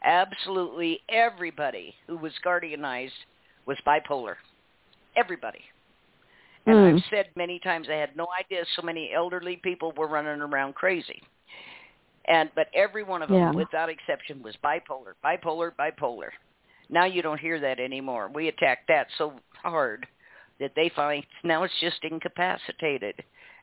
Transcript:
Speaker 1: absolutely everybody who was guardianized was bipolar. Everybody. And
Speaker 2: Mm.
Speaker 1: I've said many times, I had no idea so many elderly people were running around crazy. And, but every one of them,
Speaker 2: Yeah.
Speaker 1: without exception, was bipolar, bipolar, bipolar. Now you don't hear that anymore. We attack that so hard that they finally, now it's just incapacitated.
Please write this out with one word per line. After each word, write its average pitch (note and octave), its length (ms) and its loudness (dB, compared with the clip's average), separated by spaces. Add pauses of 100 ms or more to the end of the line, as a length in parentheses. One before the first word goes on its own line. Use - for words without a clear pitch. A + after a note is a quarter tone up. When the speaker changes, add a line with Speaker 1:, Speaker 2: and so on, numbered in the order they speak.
Speaker 1:
absolutely F3 1080 0
everybody E3 840 -2 (120)
who E3 100 -10
was D#3 220 -10
guardianized D3 760 -4 (520)
was C3+ 200 -4
bipolar. C#3 500 0 (800)
Everybody. F3+ 480 -2 (1000)
And A3 100 10
Speaker 2:
Mm. F#3 220 12
Speaker 1:
I've F3+ 120 2
said G3+ 260 0
many F3 240 -4
times, E3 300 -2
I D#3 60 -2
had D3 200 -4
no E3+ 120 -6 (120)
idea F#3 260 -6 (100)
so F3 80 -6
many E3 280 -6
elderly F3 460 -4
people E3+ 340 -4
were D3+ 160 -4
running D3+ 340 -4
around C#3 340 -2
crazy. - 460 -2 (1040)
And, D#3+ 300 4
but D#3 180 0
every G#3 300 0
one F#3 180 -6
of D3+ 80 -6
them, F#3+ 80 6
Speaker 2:
Yeah. E3+ 140 4
Speaker 1:
without E3 380 -2
exception, D3+ 520 -8
was A2 160 -14
bipolar, C3+ 560 -4 (100)
bipolar, E3 520 -2
bipolar. C3 540 -4 (600)
Now E3+ 160 6
you F#3 160 0
don't D3+ 180 -2
hear D#3+ 200 -2
that C3 200 0
anymore. B2+ 500 -6
We D#3 180 -4
attack C#3 400 2
that D3 200 4 (100)
so D3 220 -4 (160)
hard C3 520 -2 (520)
that C3+ 160 -4
they E3 140 4
finally, D3 380 -2 (160)
now E3 200 2
it's - 180 -4
just E3 220 -4
incapacitated. D#3 1200 -4 (400)